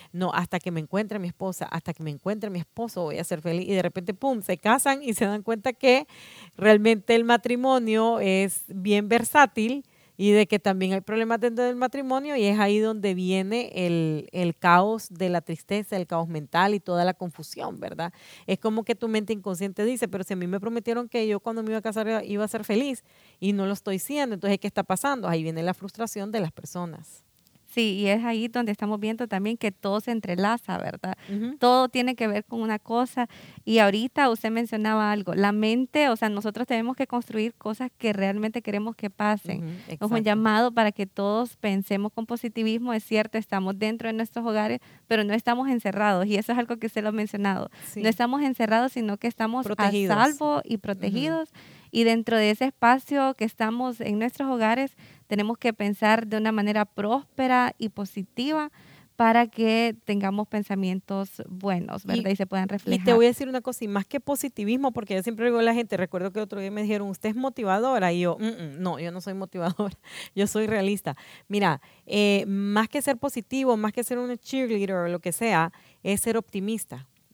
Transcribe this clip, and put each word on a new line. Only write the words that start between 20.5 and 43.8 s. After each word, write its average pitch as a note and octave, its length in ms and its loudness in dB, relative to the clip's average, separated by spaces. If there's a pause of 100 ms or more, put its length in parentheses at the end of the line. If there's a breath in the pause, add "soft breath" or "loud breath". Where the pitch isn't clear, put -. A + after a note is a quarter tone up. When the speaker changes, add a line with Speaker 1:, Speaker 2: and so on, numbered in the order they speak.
Speaker 1:
prometieron A#3 500 -4
que A3+ 180 -2
yo G#3 120 0
cuando A3+ 240 -6
me A3 60 -6
iba A3 100 -4
a - 20 -4
casar G#3+ 260 -4
iba, A3 160 -2
iba G3+ 200 -4
a A3 40 0
ser G#3+ 160 -6
feliz B3 400 -2 (360 soft breath)
y G3 140 0
no G3 120 0
lo G3 80 -2
estoy F#3+ 260 -4
siendo, C4+ 360 -4
entonces, G3 240 0
¿qué - 80 -6
está G3 160 -2
pasando?". A3+ 440 -2
Ahí E3 160 0
viene D#3+ 200 -4
la F3+ 100 0
frustración G#3 580 -8
de A3 100 -2
las D#3+ 100 -4
personas. E3+ 720 -12 (420)
Speaker 2:
Sí, A3 360 0
y G3+ 40 2
es G#3 180 2
ahí A#3 260 -2
donde A#3 220 -2
estamos G#3 280 -2
viendo A3+ 280 -4
también G#3 300 -2
que G#3 140 -2
todo G3+ 280 -2
se A#3 120 -4
entrelaza, G3+ 680 -2
¿verdad? - 400 -8 (100)
Speaker 1:
Ujú. A3 300 -6
Speaker 2:
Todo B3+ 320 6
tiene B3+ 260 0
que A3+ 120 -2
ver G#3 180 -2
con A#3 160 -6
una A3 160 0
cosa. A#3+ 500 -2 (380 loud breath)
Y A3 140 4
ahorita A3 500 4
usted A3+ 220 -2
mencionaba A3 600 0
algo, F#3+ 220 -2
la G3 200 4
mente, B3 560 2
o A#3 60 2
sea, A3 140 0
nosotros G#3 380 -4
tenemos A#3 280 -2
que C4+ 120 -2
construir A#3 480 -4
cosas A3+ 420 -6
que A3 160 0
realmente G#3 480 -2
queremos G#3+ 340 -4
que G#3 140 -8
pasen. G#3 540 -2
Speaker 1:
Ujú, - 20 -6 (220)
Speaker 2:
Es D3+ 140 -12
un G#3+ 160 0
Speaker 1:
exacto. A3 60 2
Speaker 2:
llamado A3 480 4
para A3+ 200 2
que G3+ 160 -6
todos G#3 500 -2
pensemos G3+ 560 -2
con A3+ 140 -8
positivismo. A3+ 640 -2
Es A3 120 -2
cierto, G#3+ 340 0
estamos F#3+ 400 -4
dentro A3+ 280 -4